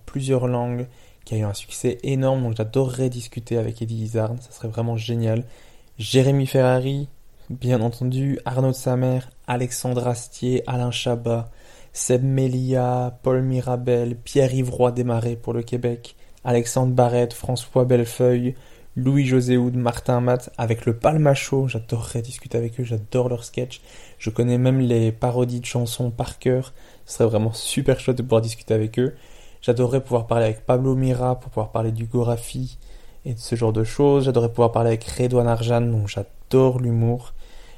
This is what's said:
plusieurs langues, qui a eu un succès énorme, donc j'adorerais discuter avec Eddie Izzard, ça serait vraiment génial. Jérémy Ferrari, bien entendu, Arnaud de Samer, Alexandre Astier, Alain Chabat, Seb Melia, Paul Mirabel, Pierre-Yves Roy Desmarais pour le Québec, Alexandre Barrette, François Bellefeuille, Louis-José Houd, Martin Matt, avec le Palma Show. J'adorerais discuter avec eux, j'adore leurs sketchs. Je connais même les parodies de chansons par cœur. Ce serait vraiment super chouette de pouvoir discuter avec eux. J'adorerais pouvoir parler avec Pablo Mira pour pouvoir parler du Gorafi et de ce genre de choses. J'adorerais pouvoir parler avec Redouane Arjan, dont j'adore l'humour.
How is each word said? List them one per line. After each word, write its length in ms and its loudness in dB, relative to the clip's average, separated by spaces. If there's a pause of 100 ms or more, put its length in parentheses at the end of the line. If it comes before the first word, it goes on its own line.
plusieurs 400 0
langues, 400 -2 (400)
qui 80 -6
a 40 0
eu 60 0
un 100 -4
succès 480 -4
énorme, 400 0
donc 140 -2
j'adorerais 540 -2
discuter 480 -6
avec 240 -4
Eddie 220 -4
Izzard, 360 -2
ça 120 -20
serait 160 -10
vraiment 280 -2
génial. 480 0 (540)
Jérémy 480 4
Ferrari, 640 2 (420)
bien 320 0
entendu, 640 -2
Arnaud 240 0
de 40 -2
Samer, 460 0 (260)
Alexandre 640 -2
Astier, 580 -2
Alain 240 -2
Chabat, 600 -2 (420)
Seb 320 0
Melia, 960 0
Paul 200 2
Mirabel, 720 0
Pierre-Yves 540 2
Roy 220 2
Desmarais 440 0
pour 160 -6
le 100 -2
Québec, 540 -4 (280)
Alexandre 480 2
Barrette, 420 4
François 500 0
Bellefeuille, 680 2 (420)
Louis-José 600 4
Houd, 200 2
Martin 440 0
Matt, 380 0
avec 280 -2
le 100 2
Palma 380 4
Show. 340 0
J'adorerais 540 -6
discuter 360 -8
avec 220 -4
eux, 40 -4
j'adore 440 -2
leurs 160 -4
sketchs. 360 -8 (380)
Je 120 -6
connais 280 2
même 220 2
les 320 2
parodies 480 -2
de 60 -12
chansons 440 -4
par 280 -8
cœur. 340 0 (340)
Ce 120 -12
serait 100 4
vraiment 240 2
super 480 0
chouette 180 0
de 40 -4
pouvoir 180 4
discuter 340 -4
avec 240 0
eux. 160 0 (480)
J'adorerais 400 2
pouvoir 240 0
parler 200 4
avec 180 -2
Pablo 300 2
Mira 440 0
pour 120 -14
pouvoir 200 -4
parler 220 -2
du 140 -4
Gorafi 720 -2 (460)
et 100 -4
de 40 -8
ce 160 -4
genre 180 2
de 120 2
choses. 400 4
J'adorerais 260 2
pouvoir 220 4
parler 160 2
avec 160 0
Redouane 420 2
Arjan, 360 2
dont 240 0
j'adore 760 0
l'humour. 540 0 (440)